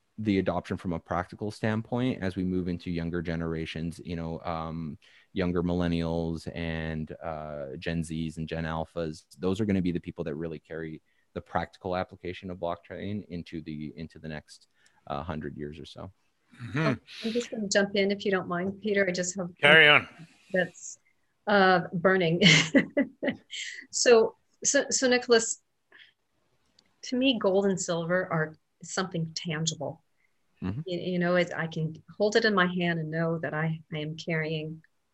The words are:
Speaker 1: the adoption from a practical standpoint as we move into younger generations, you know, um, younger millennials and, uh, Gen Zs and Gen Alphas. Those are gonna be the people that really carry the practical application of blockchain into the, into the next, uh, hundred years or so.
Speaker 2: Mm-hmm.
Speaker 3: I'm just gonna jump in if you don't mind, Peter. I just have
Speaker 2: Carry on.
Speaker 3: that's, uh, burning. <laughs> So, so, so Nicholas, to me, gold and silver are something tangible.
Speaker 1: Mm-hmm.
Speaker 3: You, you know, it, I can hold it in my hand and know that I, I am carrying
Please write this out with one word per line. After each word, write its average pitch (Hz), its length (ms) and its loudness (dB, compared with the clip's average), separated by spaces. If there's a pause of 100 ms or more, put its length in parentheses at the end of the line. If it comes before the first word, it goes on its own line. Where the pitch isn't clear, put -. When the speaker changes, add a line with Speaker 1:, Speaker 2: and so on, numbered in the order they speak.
(180)
Speaker 1:
the 107 200 2
adoption 92 380 0
from 90 160 -4
a 82 60 -2
practical 92 520 -4
standpoint 113 720 -2
as 92 140 -2
we 92 80 0
move 92 240 0
into 87 220 -4
younger 82 320 -2
generations, 82 840 -4
you 87 100 -6
know, 82 300 -6
um, 80 540 -6 (340)
younger 87 300 2
millennials 85 920 0
and, 80 720 -6
uh, 76 440 -8 (100)
Gen 85 240 -2
Zs 80 340 -6
and 80 100 -6
Gen 80 180 -6
Alphas. 80 600 -6 (140)
Those 92 200 0
are 110 60 0
gonna 98 160 2
be 87 100 0
the 85 80 0
people 85 260 -10
that 78 100 -6
really 80 240 -8
carry 80 420 -10 (320)
the - 80 -8
practical 90 560 -6
application 92 540 -8
of 90 80 -10
blockchain 92 720 -6
into 85 340 -10
the, 76 340 -10
into 80 220 -12
the 76 100 -14
next, - 380 -14 (400)
uh, 71 160 -6
hundred 76 340 -8
years 73 240 -10
or 64 60 -16
so. 90 260 -16 (500)
Speaker 2:
Mm-hmm. 135 300 -2 (320)
Speaker 3:
I'm 220 80 -4
just 240 180 -2
gonna 220 180 -6
jump 202 280 2
in 196 160 4
if 202 140 -4
you 202 40 0
don't 185 160 0
mind, 180 360 -4
Peter. 202 260 2
I 180 40 0
just 180 240 -2
have 180 120 -4 (120)
Speaker 2:
Carry 151 280 10
on. 143 180 8 (460)
Speaker 3:
that's, - 460 -4 (480)
uh, 190 340 6 (140)
burning. 175 480 4 (320)
<laughs> - 1160 -2
So, 226 460 6 (260)
so, 262 280 2
so 254 180 2
Nicholas, 247 520 4 (1400)
to 254 120 -4
me, 254 220 4
gold 196 280 4
and 185 140 2
silver 175 500 0
are 156 240 0 (280)
something 175 520 -4
tangible. 160 680 -6 (600)
Speaker 1:
Mm-hmm. 104 240 -4
Speaker 3:
You, 175 140 -4
you 180 180 -2
know, 175 180 2
it, 175 200 2
I 165 100 -4
can 160 340 -6 (160)
hold 208 200 2
it 226 80 4
in 214 100 4
my 180 120 4
hand 175 340 0
and 156 100 -6
know 165 280 0
that 156 160 -6
I, 160 260 -2 (120)
I 156 60 -6
am 156 180 -6
carrying 156 640 -4 (320)